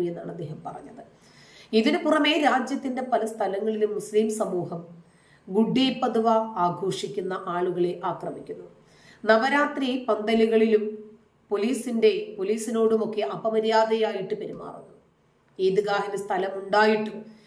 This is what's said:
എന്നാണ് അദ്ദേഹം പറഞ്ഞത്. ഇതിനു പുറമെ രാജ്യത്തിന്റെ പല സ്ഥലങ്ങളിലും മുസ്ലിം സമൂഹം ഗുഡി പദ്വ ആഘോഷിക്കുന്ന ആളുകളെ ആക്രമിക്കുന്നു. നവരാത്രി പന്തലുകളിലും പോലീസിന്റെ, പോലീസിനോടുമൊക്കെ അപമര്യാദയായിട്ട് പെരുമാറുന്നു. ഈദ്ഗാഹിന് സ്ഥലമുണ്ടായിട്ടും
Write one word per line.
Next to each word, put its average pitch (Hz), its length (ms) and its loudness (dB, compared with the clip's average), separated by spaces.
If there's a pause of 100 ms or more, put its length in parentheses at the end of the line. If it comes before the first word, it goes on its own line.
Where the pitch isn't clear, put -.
എന്നാണ് 170 220 -10
അദ്ദേഹം 156 340 -12
പറഞ്ഞത്. - 380 -14 (720)
ഇതിനു 254 240 4
പുറമെ 302 360 2 (120)
രാജ്യത്തിന്റെ 254 560 0
പല 220 240 0
സ്ഥലങ്ങളിലും 208 680 -2
മുസ്ലിം 214 380 0
സമൂഹം 180 500 -4 (680)
ഗുഡി 226 540 2
പദ്വ 226 260 2 (360)
ആഘോഷിക്കുന്ന 180 840 -4
ആളുകളെ 175 560 -2
ആക്രമിക്കുന്നു. - 640 -8 (580)
നവരാത്രി 269 840 2
പന്തലുകളിലും 220 720 4 (680)
പോലീസിന്റെ, 220 880 0
പോലീസിനോടുമൊക്കെ 220 840 0
അപമര്യാദയായിട്ട് 220 1200 0
പെരുമാറുന്നു. - 520 -14 (680)
ഈദ്ഗാഹിന് 202 580 0
സ്ഥലമുണ്ടായിട്ടും 196 1000 0 (300)